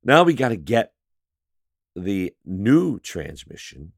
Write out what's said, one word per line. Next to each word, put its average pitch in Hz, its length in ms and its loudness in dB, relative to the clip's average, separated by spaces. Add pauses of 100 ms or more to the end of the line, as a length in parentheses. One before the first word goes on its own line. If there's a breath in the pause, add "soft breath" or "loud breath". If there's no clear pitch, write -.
Now 156 220 6
we 170 100 4
gotta 123 220 -2
get 107 380 -2 (1040)
the 92 360 -4 (120)
new 120 540 0
transmission - 1000 -16